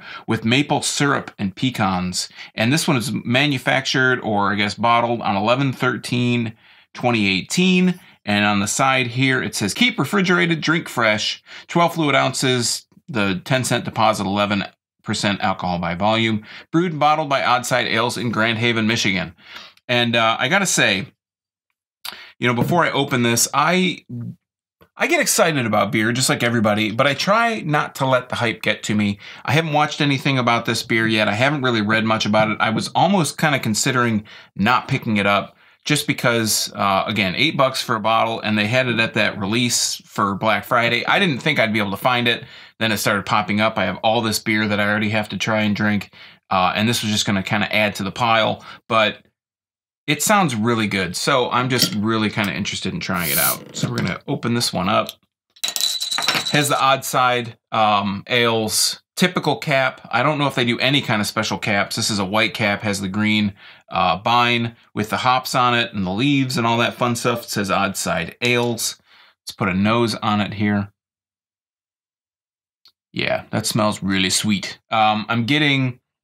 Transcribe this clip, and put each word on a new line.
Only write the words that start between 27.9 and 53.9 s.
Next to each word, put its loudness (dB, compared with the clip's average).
to -2
let 2
the -6
hype -2
get -4
to -2
me. 0
I -2
haven't 0
watched 0
anything 2
about 2
this -2
beer 0
yet. 2
I 0
haven't 0
really 2
read 2
much 0
about 2
it. -4
I 2
was -2
almost 2
kinda 2
considering 0
not 2
picking -2
it 2
up 0
just 0
because, 0
uh, 2
again, 0
eight 0
bucks 0
for -2
a -2
bottle, 0
and 0
they 2
had 2
it 0
at 0
that 0
release -2
for -2
Black 0
Friday. 0
I 4
didn't 0
think 0
I'd 2
be 0
able -2
to -6
find 0
it. -2
Then -2
it -2
started 0
popping 0
up. 0
I 0
have -4
all 2
this -2
beer -2
that 0
I 2
already 0
have -2
to -8
try 0
and 2
drink, -2
uh, 2
and 0
this 0
was -2
just 0
gonna 0
kinda -2
add 0
to -6
the -6
pile, 0
but... 0
It -2
sounds 2
really 0
good. -2
So 0
I'm 0
just 0
really 0
kinda -2
interested -6
in -6
trying -4
it 0
out. -2
So -4
we're -4